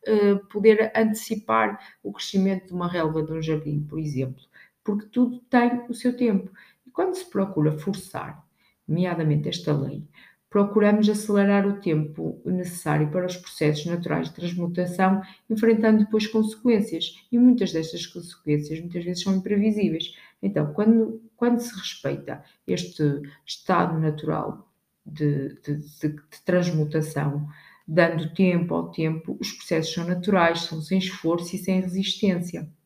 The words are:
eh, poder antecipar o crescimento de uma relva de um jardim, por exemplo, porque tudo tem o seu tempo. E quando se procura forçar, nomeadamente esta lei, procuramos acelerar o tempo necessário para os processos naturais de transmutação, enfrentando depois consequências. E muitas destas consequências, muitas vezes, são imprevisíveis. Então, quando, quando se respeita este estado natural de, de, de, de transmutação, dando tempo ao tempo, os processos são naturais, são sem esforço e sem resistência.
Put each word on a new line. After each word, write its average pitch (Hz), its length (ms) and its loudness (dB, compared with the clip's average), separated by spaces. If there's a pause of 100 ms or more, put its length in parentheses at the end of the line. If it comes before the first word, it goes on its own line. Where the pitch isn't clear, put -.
eh, 202 300 4 (140)
poder 214 460 4
antecipar 220 800 0 (240)
o 202 100 -10
crescimento 190 560 -2
de - 40 -14
uma 175 160 -4
relva 160 340 -2
de 156 100 -6
um 160 100 -6
jardim, 151 400 -2
por 151 160 -8
exemplo, 131 440 -4 (400)
porque 208 240 -2
tudo 247 340 0 (100)
tem 240 380 2
o 233 60 -6
seu 247 220 -2
tempo. 214 340 0 (360)
E - 40 -20
quando 370 240 -2
se - 120 -10
procura 156 500 0
forçar, - 680 -8 (460)
nomeadamente 160 600 0
esta - 280 -2
lei, - 260 -4 (460)
procuramos 208 600 4
acelerar 202 580 2
o 202 140 -2
tempo 160 640 -2
necessário 175 680 -2
para 180 160 -2
os 180 100 -6
processos 151 500 -2
naturais 170 420 -2
de - 60 -16
transmutação, 175 840 0 (300)
enfrentando 220 540 6
depois 214 220 0
consequências. 214 1040 0
E 240 80 2
muitas 233 340 6
destas 165 340 -4
consequências, 151 760 -4
muitas 175 240 -8
vezes, 180 180 -4
são 190 120 2
imprevisíveis. 202 800 0 (260)
Então, 151 320 -2
quando, 220 480 4 (160)
quando 240 240 2
se - 160 -10
respeita - 680 -8 (240)
este 147 560 -2 (220)
estado 175 540 0
natural 156 720 -4 (340)
de, 147 580 -2
de, 147 140 -4
de, - 320 -6
de - 360 -12
transmutação, 151 1000 0 (400)
dando 160 460 0
tempo 175 420 2
ao 170 160 -4
tempo, 160 480 -4
os - 140 -8
processos - 400 -4
são 170 140 -4
naturais, 175 560 2
são 160 180 -8
sem 190 180 0
esforço 175 560 -2
e 190 40 -4
sem 185 220 0
resistência. 180 840 -2 (200)